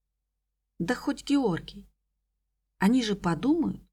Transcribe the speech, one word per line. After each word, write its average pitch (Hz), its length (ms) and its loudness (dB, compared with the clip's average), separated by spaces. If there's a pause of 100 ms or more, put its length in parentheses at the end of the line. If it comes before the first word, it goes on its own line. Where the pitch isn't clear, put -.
(800)
Да 180 160 0
хоть - 280 -4
Георгий. 208 640 -2 (920)
Они 233 240 4
же 208 120 -2
подумают, 202 760 0